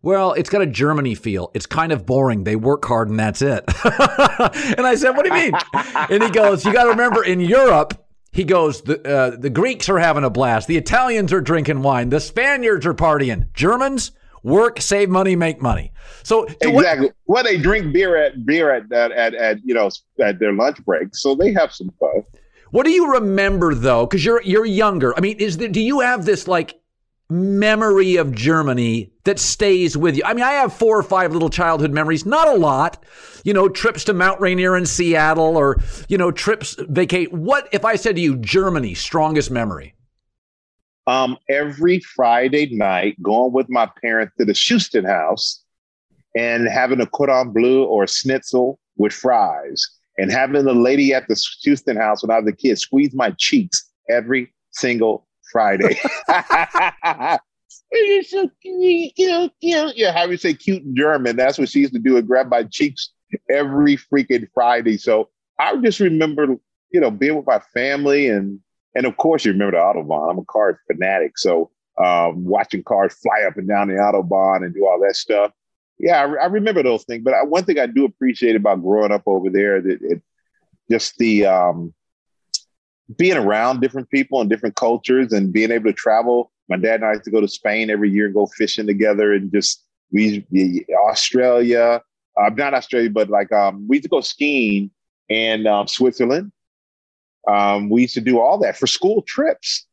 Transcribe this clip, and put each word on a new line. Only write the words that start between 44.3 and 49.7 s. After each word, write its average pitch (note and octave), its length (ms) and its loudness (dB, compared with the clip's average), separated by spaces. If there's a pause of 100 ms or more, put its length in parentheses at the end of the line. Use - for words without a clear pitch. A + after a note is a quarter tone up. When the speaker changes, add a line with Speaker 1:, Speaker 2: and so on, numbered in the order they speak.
Speaker 2:
to A2 80 0
the G#2 80 0
Schusten D#3 500 0
House F#2 580 -2 (760)
and A#2 320 -2
having B2+ 320 0
a A2+ 60 0
cordon B2+ 480 0
bleu B2 300 4
or G2+ 240 0
schnitzel C3 720 -2 (180)
with G#2 160 0
fries, D#2 720 -2 (300)